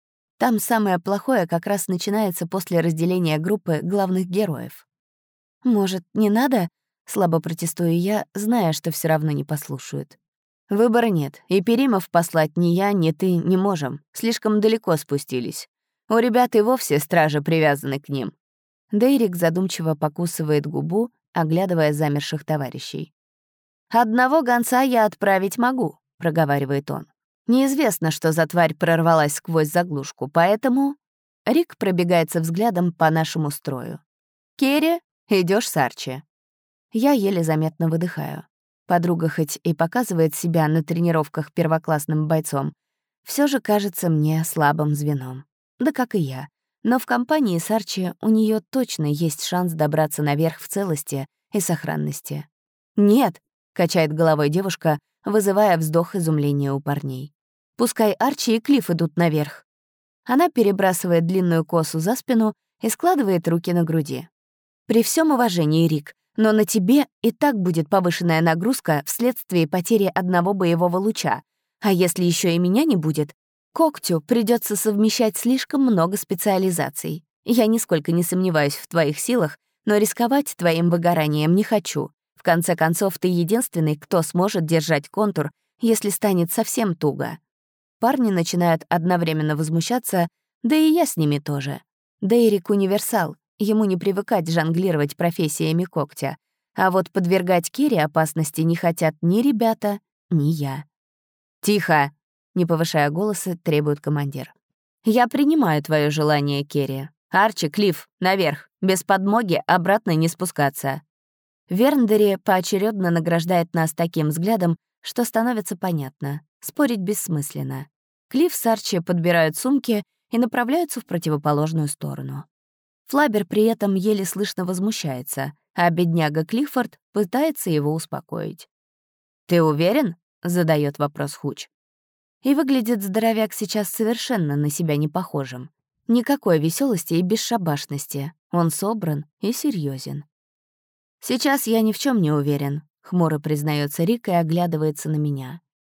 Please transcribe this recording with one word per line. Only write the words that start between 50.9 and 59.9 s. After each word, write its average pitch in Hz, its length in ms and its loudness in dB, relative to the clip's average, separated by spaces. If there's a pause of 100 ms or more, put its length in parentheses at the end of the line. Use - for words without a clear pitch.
и 208 60 -2
сохранности. 151 880 -6 (480)
«Нет», — 208 460 4 (340)
качает 165 380 2
головой 156 360 2
девушка, 165 500 -2 (260)
вызывая 202 520 4
вздох 160 380 -2
изумления 143 580 0
у 139 80 -4
парней. 143 520 -8 (440)
«Пускай 226 360 0
Арчи 233 440 0
и 226 40 -4
Клифф 240 300 2
идут 170 260 -2
наверх». 151 480 -2 (600)